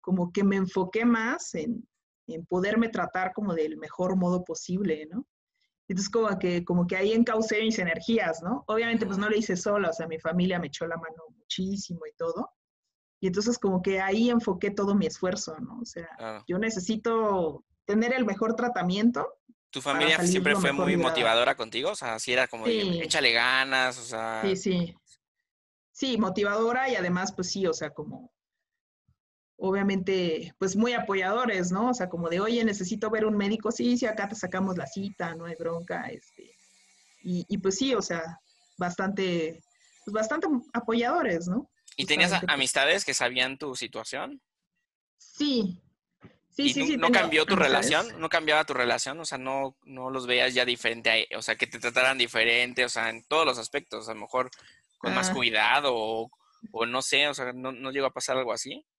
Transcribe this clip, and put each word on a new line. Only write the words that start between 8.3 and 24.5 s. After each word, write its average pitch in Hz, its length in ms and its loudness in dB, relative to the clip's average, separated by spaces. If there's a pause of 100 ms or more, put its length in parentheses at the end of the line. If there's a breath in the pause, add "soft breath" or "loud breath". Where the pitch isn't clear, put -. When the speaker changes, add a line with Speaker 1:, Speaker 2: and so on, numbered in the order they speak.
Speaker 1:
¿no? 233 260 -4
Obviamente, 226 380 0
pues, 190 120 -2
Speaker 2:
Ujú. - 20 0
Speaker 1:
no 208 100 0
lo 214 60 4
hice 208 200 0
sola, 202 340 0
o - 40 -4
sea, 165 140 -6
mi 160 120 -6
familia 175 400 2
me 156 80 -6
echó 165 180 -6
la 170 120 -6
mano 160 260 -12 (120)
muchísimo 185 680 -6
y 151 100 -16
todo. 170 340 -4 (720)
Y 190 80 0
entonces, 214 300 0
como 185 240 2
que 190 180 0
ahí 214 300 2
enfoqué 208 400 0
todo 202 240 0
mi 196 120 4
esfuerzo, 180 540 -4
¿no? 240 200 -12
O 233 40 -8
sea, 170 320 -14
Speaker 2:
Claro. 110 320 -12
Speaker 1:
yo 180 100 0
necesito 214 1040 0 (220)
tener 226 260 2
el 262 120 2
mejor 214 320 0
tratamiento 226 680 2 (440)
Speaker 2:
¿Tu 135 180 -6
Speaker 1:
para 151 220 4
Speaker 2:
familia - 20 6
Speaker 1:
salir 175 300 2
Speaker 2:
siempre 147 120 4
Speaker 1:
lo 139 60 2
Speaker 2:
fue 139 120 4
Speaker 1:
mejor 180 180 2
Speaker 2:
muy 180 60 4
Speaker 1:
librada. - 0 -
Speaker 2:
motivadora 120 600 4
contigo? 117 340 -2
O 208 60 -6
sea, 113 220 -6
sí 123 140 -2
era 127 160 4
como 117 200 -4
de, 233 60 2
Speaker 1:
Sí. 190 240 0
Speaker 2:
"Échale 156 340 2
ganas", 127 680 2
o 117 60 -14
sea, 113 380 -4
Speaker 1:
Sí, 190 140 0